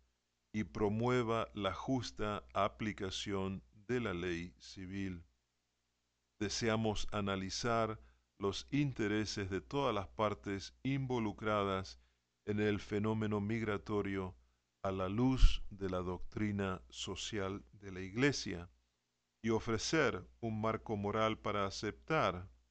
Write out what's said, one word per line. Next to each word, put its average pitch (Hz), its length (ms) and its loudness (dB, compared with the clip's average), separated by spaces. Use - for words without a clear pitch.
y 107 120 -2
promueva 113 880 2
la 98 180 0
justa 107 800 -4
aplicación 98 1120 -2
de 123 140 0
la 104 120 -2
ley 87 460 -4
civil. 95 640 -8
Deseamos 110 720 0
analizar 107 880 -2
los 98 320 -2
intereses 107 800 0
de 95 140 -2
todas 135 320 0
las 98 140 -2
partes 101 720 -2
involucradas 107 1160 0
en 104 160 0
el 104 200 4
fenómeno 107 600 0
migratorio 101 960 -2
a 98 80 0
la 95 160 0
luz 123 520 8
de 98 200 -4
la 92 80 0
doctrina 98 880 -2
social 98 840 -6
de 98 180 -16
la 92 100 -10
Iglesia 95 720 -2
y 113 80 0
ofrecer 113 760 0
un 110 200 -2
marco 110 360 -2
moral 110 400 2
para 101 300 -2
aceptar, 101 840 -2